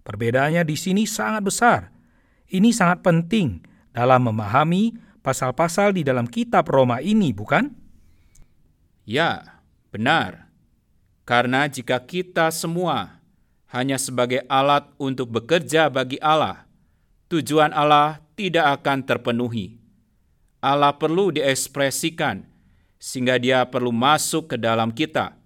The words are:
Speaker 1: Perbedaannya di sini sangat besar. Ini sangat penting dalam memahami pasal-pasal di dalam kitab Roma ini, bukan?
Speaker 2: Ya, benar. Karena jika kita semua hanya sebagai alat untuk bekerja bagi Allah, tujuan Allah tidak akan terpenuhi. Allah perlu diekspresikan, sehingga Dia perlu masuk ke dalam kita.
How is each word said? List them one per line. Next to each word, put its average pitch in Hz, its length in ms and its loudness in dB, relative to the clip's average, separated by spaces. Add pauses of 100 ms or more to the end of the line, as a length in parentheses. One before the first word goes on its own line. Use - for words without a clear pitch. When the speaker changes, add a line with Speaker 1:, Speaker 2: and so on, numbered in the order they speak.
Speaker 1:
Perbedaannya 131 640 0
di 156 100 -4
sini 190 300 0
sangat 214 400 -4
besar. 196 360 2 (680)
Ini 208 240 4
sangat 175 300 2
penting 165 580 0 (320)
dalam 123 320 4
memahami 151 720 0 (240)
pasal-pasal 165 760 0
di 180 80 -2
dalam 127 220 0
kitab 208 420 0
Roma 127 320 2
ini, 196 320 2
bukan? 139 400 -2 (1300)
Speaker 2:
Ya, 131 580 -4 (300)
benar. 113 580 -2 (720)
Karena 127 480 0
jika 127 320 -4
kita 175 480 -2
semua 165 720 -6 (480)
hanya 131 300 -4
sebagai 123 500 -2
alat 143 480 2
untuk 131 320 -4
bekerja 147 560 0
bagi 131 320 -4
Allah, 151 480 -2 (640)
tujuan 151 400 2
Allah 151 480 2 (160)
tidak 160 480 0
akan 135 240 -2
terpenuhi. 117 720 -4 (800)
Allah 143 400 2
perlu 170 320 0
diekspresikan, 139 1200 -2 (480)
sehingga 127 400 0
Dia 127 240 2
perlu 123 320 -2
masuk 151 560 0
ke 131 80 -6
dalam 113 320 0
kita. 117 560 -4